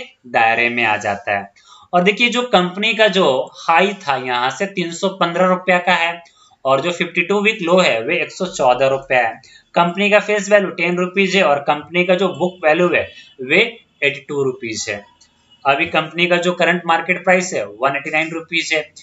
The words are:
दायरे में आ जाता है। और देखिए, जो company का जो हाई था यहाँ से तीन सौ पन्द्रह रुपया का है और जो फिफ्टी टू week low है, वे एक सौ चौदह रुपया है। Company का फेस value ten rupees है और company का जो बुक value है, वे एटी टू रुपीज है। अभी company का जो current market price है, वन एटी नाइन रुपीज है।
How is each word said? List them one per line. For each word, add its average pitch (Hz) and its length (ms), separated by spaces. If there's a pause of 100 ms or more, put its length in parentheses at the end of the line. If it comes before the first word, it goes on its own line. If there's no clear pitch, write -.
(280)
दायरे 120 420
में 120 140
आ 107 140
जाता 101 400
है। 98 140 (420)
और 180 100
देखिए, 208 260
जो 240 120
company 202 520
का 214 140
जो 160 460
हाई 185 400
था 143 220
यहाँ 127 340
से 196 160
तीन 180 260
सौ 190 180
पन्द्रह 180 360
रुपया 185 340
का 180 140
है 170 300 (420)
और 135 160
जो 170 100
फिफ्टी 175 300
टू 202 200
week 214 200
low 175 180
है, 131 240
वे 156 180
एक 147 100
सौ - 140
चौदह 135 420
रुपया 131 400
है। - 140 (320)
Company 175 360
का 202 100
फेस 202 300
value 202 200
ten 175 280
rupees 180 380
है 196 80
और 143 160
company 151 460
का 185 100
जो 185 120
बुक 170 380
value 165 240
है, 117 220 (300)
वे 185 380 (240)
एटी 139 160
टू 143 240
रुपीज 117 460
है। 101 220 (540)
अभी 147 200
company 165 420
का 175 100
जो 175 140
current 175 340
market 170 380
price 180 300
है, 117 120
वन 120 300
एटी 139 160
नाइन 160 200
रुपीज 165 420
है। 151 300